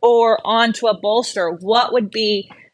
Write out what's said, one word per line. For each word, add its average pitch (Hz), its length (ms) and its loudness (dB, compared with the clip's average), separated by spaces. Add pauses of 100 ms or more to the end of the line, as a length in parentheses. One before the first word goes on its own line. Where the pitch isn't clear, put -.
or 233 460 4
onto 226 400 0
a 208 120 0
bolster? 202 520 -2
What 196 420 -2
would 226 180 -2
be 214 400 -4 (240)